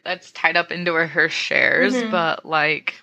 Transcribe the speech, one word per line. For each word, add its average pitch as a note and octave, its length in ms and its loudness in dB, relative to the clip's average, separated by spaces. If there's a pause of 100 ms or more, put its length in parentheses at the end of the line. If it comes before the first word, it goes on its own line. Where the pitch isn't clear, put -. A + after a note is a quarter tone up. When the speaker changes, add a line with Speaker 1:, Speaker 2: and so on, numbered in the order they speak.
Speaker 1:
that's - 260 -8
tied E3 240 0
up E3+ 160 0
into F3 220 -2
her, E3 140 0
her D#3 220 0
shares, - 680 2
Speaker 2:
Mm-hmm. A3+ 160 -4
Speaker 1:
but, E3 340 -2
like, D3+ 580 -2